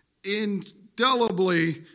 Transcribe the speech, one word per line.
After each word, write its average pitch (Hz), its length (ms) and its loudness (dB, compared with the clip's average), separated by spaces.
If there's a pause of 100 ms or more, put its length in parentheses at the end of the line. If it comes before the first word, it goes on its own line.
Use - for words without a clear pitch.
(240)
indelibly 202 1600 0 (120)